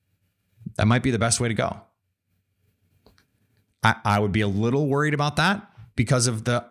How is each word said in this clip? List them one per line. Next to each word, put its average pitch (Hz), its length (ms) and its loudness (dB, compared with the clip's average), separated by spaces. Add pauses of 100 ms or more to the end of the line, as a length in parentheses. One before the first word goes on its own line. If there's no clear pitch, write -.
(760)
That 107 120 2
might 120 160 2
be 135 80 0
the 117 80 0
best 113 200 0
way 120 80 -2
to 113 60 -2
go. - 280 -4 (2000)
I, 110 200 4
I 104 160 2
would 101 140 0
be 107 80 2
a 104 60 0
little 117 400 0
worried 147 260 0
about 147 240 -2
that 190 320 0 (260)
because 123 320 2
of 110 160 -4
the 120 280 -2